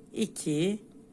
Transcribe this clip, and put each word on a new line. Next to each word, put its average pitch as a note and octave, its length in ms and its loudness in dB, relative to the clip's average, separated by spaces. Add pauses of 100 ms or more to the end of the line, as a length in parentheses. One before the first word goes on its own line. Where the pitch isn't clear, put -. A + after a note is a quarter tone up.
(120)
iki, F#3+ 720 0 (300)